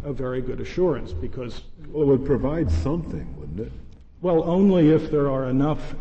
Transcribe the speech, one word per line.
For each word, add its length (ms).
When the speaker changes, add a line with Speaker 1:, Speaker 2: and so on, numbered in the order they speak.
Speaker 1:
a 120
very 260
good 200
assurance 520
because 500
Speaker 2:
Well, 160
it 20
would 180
provide 460
something, 680
wouldn't 220
it? 120
Speaker 1:
Well, 220
only 460
if 200
there 200
are 200
enough 500